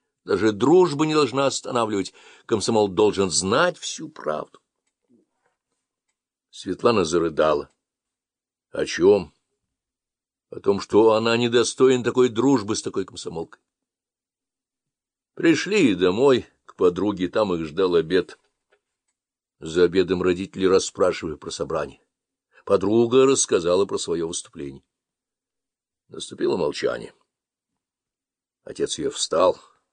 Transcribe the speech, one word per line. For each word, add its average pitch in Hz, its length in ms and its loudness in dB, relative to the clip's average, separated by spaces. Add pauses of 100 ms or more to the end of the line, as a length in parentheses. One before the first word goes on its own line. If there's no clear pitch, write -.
(260)
Даже 104 260 2
дружба 147 540 2
не 156 80 -2
должна 139 320 0
останавливать. 110 680 -2 (340)
Комсомол 107 400 0
должен 98 420 0
знать 127 480 -2
всю - 320 -14
правду". - 500 -10 (1900)
Светлана 98 560 -2
зарыдала. 78 640 0 (1000)
О 76 140 -6
чём? 90 480 2 (1160)
О - 100 -16
том, 98 220 0
что 110 320 4
она 113 240 2
недостойна 120 680 2
такой 120 260 2
дружбы 113 460 0
с - 60 -6
такой 95 240 -6
комсомолкой. - 560 -12 (1700)
Пришли 165 600 2
домой 101 520 2 (180)
к - 100 -20
подруге, 90 540 0
там 107 240 -2
их 82 120 -4
ждал 87 300 -2
обед. 85 420 0 (1200)
За 80 240 0
обедом 90 400 0
родители 92 420 -2
расспрашивали 90 720 0
про 80 160 -14
собрание. 76 500 -8 (640)
Подруга 117 600 2
рассказала 98 600 2
про 98 120 -6
своё 85 300 -4
выступление. 71 560 -14 (1300)
Наступило - 480 -6
молчание. 64 560 -6 (1500)
Отец - 360 -6
её 71 100 -4
встал, - 500 0 (340)